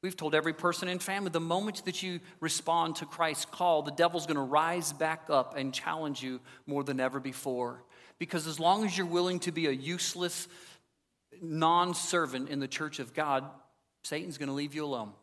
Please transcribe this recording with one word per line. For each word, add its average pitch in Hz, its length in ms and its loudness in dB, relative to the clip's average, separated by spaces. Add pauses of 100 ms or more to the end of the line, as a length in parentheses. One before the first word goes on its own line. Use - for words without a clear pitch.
We've 180 160 -6
told 156 160 0
every 156 200 4
person 175 360 0
in 180 120 -2
family, 196 300 -2
the 165 100 0
moment 190 440 -2
that 185 200 -4
you 180 160 -4 (180)
respond 165 580 2
to 160 100 -8
Christ's 156 400 -2
call, 170 360 4
the 147 80 -4
devil's 170 360 2
gonna 147 180 2
rise 151 480 2
back 160 360 -2
up 135 280 4
and 135 180 -2
challenge 160 480 -2
you 127 180 -6 (260)
more 143 180 -2
than 135 160 -2
ever 131 180 0
before. 123 640 -4 (340)
Because 165 300 -4
as 156 140 -6
long 190 240 6
as 180 120 0
you're 180 120 0
willing 175 320 2
to 180 100 -2
be 160 160 0
a 143 60 4
useless 175 760 -2 (960)
non-servant 165 1040 2
in 143 120 -2
the 135 80 -2
church 147 320 -6
of 131 120 -8
God, 143 380 0 (540)
Satan's 156 340 -6
gonna 139 160 -4
leave 143 180 -4
you 151 120 -4
alone. 117 380 -6